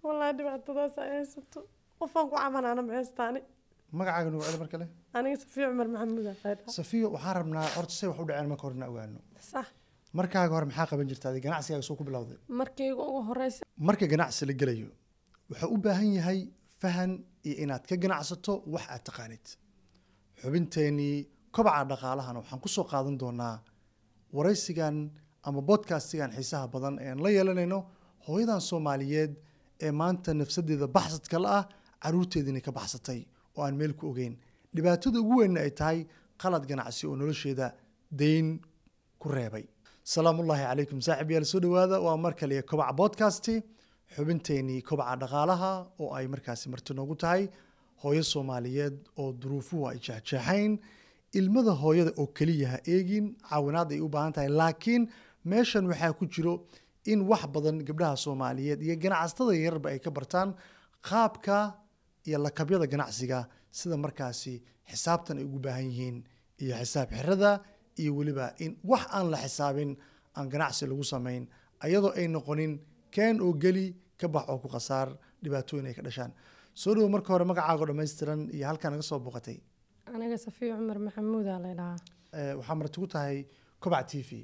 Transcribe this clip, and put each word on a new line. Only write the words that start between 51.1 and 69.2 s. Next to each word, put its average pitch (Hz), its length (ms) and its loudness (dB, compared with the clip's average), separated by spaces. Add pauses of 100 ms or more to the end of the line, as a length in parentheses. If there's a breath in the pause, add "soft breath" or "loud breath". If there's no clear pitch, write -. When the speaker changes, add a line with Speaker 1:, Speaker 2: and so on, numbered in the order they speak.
Speaker 2:
Ilmada 202 400 6
hooyada 160 440 6
oo 143 100 0
keliya 147 420 2
ha 127 180 -2
eegin, 190 400 4 (220)
caawinaad 151 440 2
ay 147 80 -2
u 160 80 -2
baahan 151 240 0
tahay. 143 160 0
Laakiin 165 540 4 (420 loud breath)
meeshan 208 420 4
waxaa 165 260 2
ku 170 140 0
jiro 170 280 0 (520 soft breath)
in 214 220 4
wax 208 180 6
badan 151 380 0
gabdhaha 151 320 0
Soomaaliyeed 135 680 -2
iyo 165 140 0
ganacsatada 175 580 2
yararba 160 360 0
ay 139 100 -4
ka 165 100 -4
bartaan 160 380 0 (560 loud breath)
qaabka 208 540 2 (680)
iyo 151 120 0
lakabyada 151 480 2
ganacsiga, 127 600 -2 (220 soft breath)
sida 170 260 -4
markaasi 135 580 -6 (360 soft breath)
xisaabtan 170 480 -2
ay 135 60 -6
ugu 135 140 -6
baahan 131 280 -4
yihiin, 123 300 -6 (440 soft breath)
iyo 131 160 -2
xisaab 123 340 -2
xirada, 185 420 4 (460 loud breath)
iyo 156 180 0
weliba 143 300 -2 (120)
in 160 140 -6 (120)
wax 226 280 4
aan 185 180 0